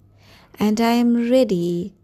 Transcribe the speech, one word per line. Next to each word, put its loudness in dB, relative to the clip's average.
And 0
I 2
am 0
ready 0